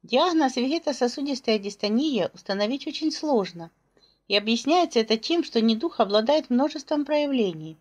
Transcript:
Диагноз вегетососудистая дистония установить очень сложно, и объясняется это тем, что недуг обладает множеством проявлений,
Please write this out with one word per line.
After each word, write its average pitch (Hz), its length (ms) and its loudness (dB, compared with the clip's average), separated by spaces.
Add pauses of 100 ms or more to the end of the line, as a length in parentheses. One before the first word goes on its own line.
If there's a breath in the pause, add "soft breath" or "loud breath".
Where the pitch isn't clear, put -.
Диагноз 302 520 2
вегетососудистая 262 1040 -2
дистония 208 760 -2
установить 208 540 -4
очень 311 240 -4
сложно, 185 640 -2 (560 soft breath)
и 196 80 2
объясняется 233 640 2
это 220 160 0
тем, 330 260 -2
что - 180 -2
недуг 226 380 0
обладает 226 500 2
множеством 294 560 0
проявлений, 233 760 -2